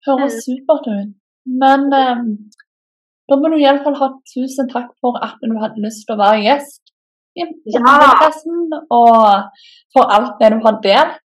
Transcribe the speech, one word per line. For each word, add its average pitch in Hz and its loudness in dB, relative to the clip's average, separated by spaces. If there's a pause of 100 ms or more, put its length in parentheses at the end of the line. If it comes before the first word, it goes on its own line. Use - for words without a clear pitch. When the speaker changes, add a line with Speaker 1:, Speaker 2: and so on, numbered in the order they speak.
Speaker 1:
Høres 262 -2
Speaker 2:
Mm. 226 -10
Speaker 1:
supert 254 -4
ut. 208 -8 (320)
Men, 269 0
ehm, 247 -2 (1000)
da 277 2
må 302 0
du 320 0
i 285 2
alle 285 2
fall 285 -4
ha 269 -2 (180)
tusen 254 -8
takk 247 -8
for 247 -4
at - -12
du 226 -6
hadde 220 -8
lyst 220 -10
til 226 -6
å 208 -6
være 208 2
gjest 285 -2 (540)
i 349 -8 (220)
Speaker 2:
Ja. 233 -4
Speaker 1:
podcasten, 302 2 (220)
og 226 4 (440)
for 262 4
alt 214 0
det 220 6
du 220 -2
har 214 0
delt. 254 0 (120)